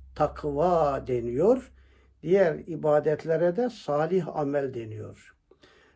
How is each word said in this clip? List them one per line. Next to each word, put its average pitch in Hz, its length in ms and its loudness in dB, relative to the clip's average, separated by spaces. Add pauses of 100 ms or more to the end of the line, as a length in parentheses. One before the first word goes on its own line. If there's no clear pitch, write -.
(140)
takva 147 920 0
deniyor. 131 680 0 (500)
Diğer 170 320 4 (120)
ibadetlere 156 880 0
de 240 140 0
salih 160 640 -2
amel 139 380 -2
deniyor. 110 600 -14 (600)